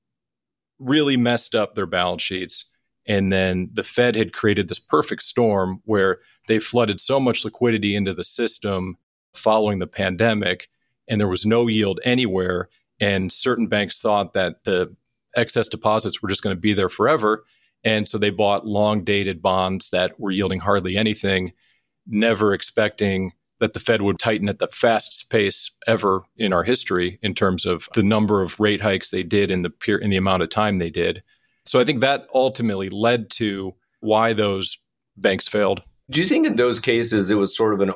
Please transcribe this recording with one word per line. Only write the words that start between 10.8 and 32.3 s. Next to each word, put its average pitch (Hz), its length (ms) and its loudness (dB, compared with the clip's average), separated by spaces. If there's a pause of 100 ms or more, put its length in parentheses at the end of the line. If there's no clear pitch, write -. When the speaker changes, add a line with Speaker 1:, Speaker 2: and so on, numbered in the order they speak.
Speaker 1:
and 110 100 -2
there 104 100 2
was 92 180 -2
no 117 220 4
yield 104 360 0
anywhere. 92 640 0 (320)
And 98 320 0
certain 120 340 0
banks 101 340 -2
thought 104 340 0
that 90 300 -2
the 90 300 0 (400)
excess 117 340 0
deposits 107 520 -2
were 101 80 -8
just 95 140 -4
gonna 98 120 -2
be 101 200 0
there 95 160 0
forever. 110 540 0 (380)
And 107 240 0
so - 120 -6
they 104 120 2
bought 101 360 0
long-dated 101 720 0
bonds 92 480 0
that 90 320 -2
were 101 100 -4
yielding 95 300 -2
hardly 92 380 0
anything, 98 540 0 (540)
never 107 460 2
expecting 98 800 -2 (260)
that 110 140 0
the - 80 -8
Fed 110 220 2
would 98 160 0
tighten 101 320 0
at 101 80 -4
the 90 100 -2
fastest - 640 0
pace 104 400 -2 (160)
ever 98 380 2 (120)
in 104 160 0
our 87 100 2
history 90 600 -2
in 101 120 -2
terms 92 300 0
of 90 300 -4
the 113 80 2
number 104 400 2
of 87 180 -6
rate 104 220 2
hikes 98 280 -2
they 95 120 -4
did 95 280 0
in 90 120 0
the 85 80 -4
per-, - 260 -2
in 104 140 -2
the 98 80 2
amount 95 240 2
of 82 80 -4
time 104 280 0
they 85 120 -2
did. 87 320 -4 (440)
So - 120 2
I 123 60 6
think 123 160 0
that 135 320 0